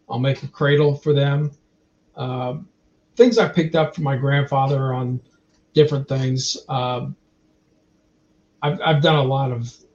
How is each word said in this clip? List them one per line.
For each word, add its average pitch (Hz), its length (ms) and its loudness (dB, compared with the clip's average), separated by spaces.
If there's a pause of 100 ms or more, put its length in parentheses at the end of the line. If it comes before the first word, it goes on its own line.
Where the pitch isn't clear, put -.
I'll 120 100 -4
make 135 240 -2
a 139 40 -10
cradle 147 480 2
for 147 180 0
them. 143 380 0 (640)
Um, 127 500 -6 (480)
things 240 220 6
I 180 100 4
picked 160 280 0
up 156 200 0
from 156 80 -6
my 139 140 -2
grandfather 139 760 0
on 127 280 -6 (520)
different 143 360 2
things. 131 480 -2 (100)
Um, 123 480 -4 (1500)
I've, 147 200 -2
I've 160 200 2
done 160 140 4
a 143 80 2
lot 131 280 -2
of 117 220 -8 (220)